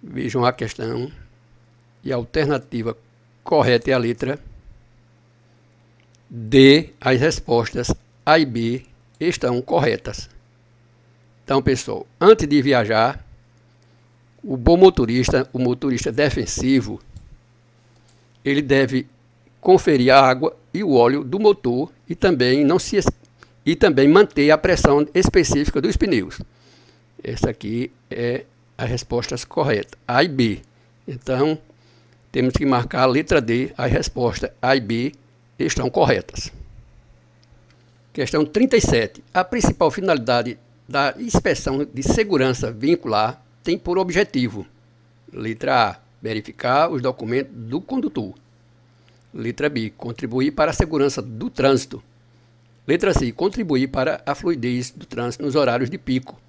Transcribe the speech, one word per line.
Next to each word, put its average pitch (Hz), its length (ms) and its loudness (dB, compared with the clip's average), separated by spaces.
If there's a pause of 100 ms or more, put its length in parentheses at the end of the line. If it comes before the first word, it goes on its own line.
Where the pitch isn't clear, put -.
Vejam 127 420 -6
a 127 80 2
questão. 120 580 -8 (920)
E 139 100 -8
a 127 40 -4
alternativa 123 800 -4 (460)
correta 127 480 2
é 131 40 2
a 127 40 2
letra 120 400 -4 (1900)
D, 135 640 6 (100)
as 131 200 0
respostas 120 760 -2 (320)
A 156 120 6
e 160 60 4
B 117 400 -4 (340)
estão 127 440 -2
corretas. 123 680 -4 (1160)
Então, 139 180 0
pessoal, 123 440 -2 (140)
antes 196 260 6
de 143 140 2
viajar, 120 640 0 (1200)
o 151 140 -6
bom 127 200 4
motorista, 131 760 4
o 127 60 -6
motorista 127 540 -2
defensivo, 127 880 -2 (1400)
ele 139 160 0
deve 131 460 0 (540)
conferir 143 520 4
a 135 80 10
água 131 340 2 (180)
e 185 120 -6
o 165 80 0
óleo 131 320 4
do 139 140 -4
motor 170 520 2 (160)
e 170 80 -8
também 139 500 2
não 151 140 4
se - 180 -2
es-, 190 100 2 (580)
e 165 120 0
também 139 320 4
manter 156 420 6
a 151 80 6
pressão 151 560 2
específica 147 680 2
dos - 160 -2
pneus. 113 440 -2 (840)
Essa 113 280 -2
aqui 113 400 -8 (200)
é 120 340 -6 (320)
as 117 140 -6
respostas 120 540 -6
corretas, 135 540 -4 (100)
A 127 160 2
e 165 40 -2
B. 123 320 -2 (460)
Então, 139 500 -2 (760)
temos 127 220 -2
que 147 120 -2
marcar 127 360 0
a 131 40 4
letra 151 340 0
D, 117 380 -4
as 127 140 -4
respostas 131 580 -4 (100)
A 131 140 0
e 135 60 0
B 117 320 -4 (440)
estão 131 320 -4
corretas. - 640 -2 (1600)
Questão 151 320 -2
trinta 233 320 0
e - 40 6
sete. 117 420 -2 (100)
A 185 120 0
principal 180 460 0
finalidade 123 680 -2 (280)
da 143 300 -2
inspeção 147 760 -2
de 127 120 -10
segurança 131 720 0
vincular 113 680 -2 (220)
tem 170 160 -4
por 175 180 -4
objetivo, 147 680 -2 (680)
letra 113 580 -2
A, - 100 -16 (200)
verificar 123 720 -2
os 147 100 -6
documentos 127 540 -6
do 117 260 -10
condutor. 139 540 -8 (1000)
Letra 123 380 -6
B, 113 260 -6
contribuir 127 540 -6
para 156 220 -2
a - 20 -6
segurança 147 480 -2
do 120 260 -10
trânsito. 131 540 -2 (840)
Letra 170 280 0
C, 120 180 -4
contribuir 156 560 -2
para 135 380 -4
a 143 80 -4
fluidez 123 560 -4
do - 160 -20
trânsito - 380 -8
nos 139 100 -4
horários 127 340 0
de 185 80 -10
pico. - 420 -6 (100)